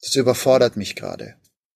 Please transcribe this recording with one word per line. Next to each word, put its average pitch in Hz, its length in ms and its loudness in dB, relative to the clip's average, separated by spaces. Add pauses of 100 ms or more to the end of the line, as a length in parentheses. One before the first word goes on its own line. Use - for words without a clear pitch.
Das - 140 -6
überfordert 127 640 2
mich 101 180 -8
gerade. - 400 -12 (400)